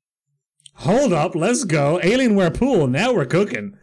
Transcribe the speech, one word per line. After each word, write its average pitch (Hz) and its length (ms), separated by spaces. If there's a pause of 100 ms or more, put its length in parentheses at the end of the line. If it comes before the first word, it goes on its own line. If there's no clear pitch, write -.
(760)
Hold 226 380
up, 165 220
let's 233 300
go. 156 360
Alienware 202 560
pool, 233 300
now 190 260
we're 156 120
cooking. 127 580